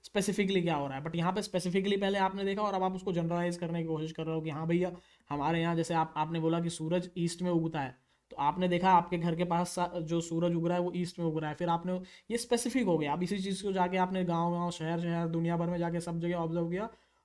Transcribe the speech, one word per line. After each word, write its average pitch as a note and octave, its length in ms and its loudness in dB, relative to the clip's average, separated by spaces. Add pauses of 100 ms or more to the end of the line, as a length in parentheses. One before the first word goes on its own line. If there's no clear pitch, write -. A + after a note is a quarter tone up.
(100)
specifically G3 520 2
क्या E3 140 2
हो C#3 100 -2
रहा C3+ 120 -6
है। C#3+ 60 -8
But E3 120 -4
यहाँ E3+ 160 0
पे G#3 100 -2
specifically G3 580 0
पहले G3 180 2
आपने F#3+ 260 0
देखा G3 180 0
और G3+ 120 0
अब F#3+ 80 2
आप F#3 120 0
उसको F#3 180 -4
जनरलाइज F3 440 0
करने E3+ 260 -4
की E3 60 -4
कोशिश D#3+ 240 -2
कर D#3+ 140 -6
रहे D#3+ 80 -2
हो D#3+ 60 0
कि D#3 100 -4
हाँ D#3 160 -4
भैया, F3 300 2 (340)
हमारे D3 300 2
यहाँ E3+ 160 2
जैसे E3 180 0
आप, D#3+ 220 0
आपने D#3+ 240 0
बोला E3 200 2
कि E3+ 100 0
सूरज F3 480 -2
ईस्ट E3+ 240 -2
में F3+ 80 0
उगता D#3+ 300 2
है, C3 140 -6 (360)
तो - 60 -14
आपने E3 320 2
देखा F3 220 4
आपके F3+ 280 6
घर E3 180 2
के F3 80 2
पास F3 300 0
सा-, F3 260 -2
जो E3 200 0
सूरज E3+ 340 0
उग E3 140 0
रहा F3 80 2
है F3+ 60 2
वो F3 140 -2
ईस्ट F3 220 -4
में E3+ 80 -2
उग D#3 140 0
रहा D3+ 100 -4
है, D3 60 -8
फिर F3 120 -4
आपने, E3+ 240 0 (380)
ये A#3 80 -2
स्पेसिफिक A#3 480 0
हो E3+ 120 4
गया। D3 140 0
अब F3 100 0
इसी G3 160 0
चीज़ F#3+ 240 -4
को G3+ 100 -2
जाके F#3 240 0
आपने F#3 280 2
गाँव E3+ 280 0
गाँव, F3 180 -2
शहर E3 300 -2
शहर, E3+ 280 0
दुनिया E3 280 0
भर E3+ 140 0
में F3 80 -2
जाके E3+ 220 -2
सब E3+ 200 -4
जगह F3 160 -2
ऑब्जर्व E3+ 340 -2
किया G3+ 180 -4 (360)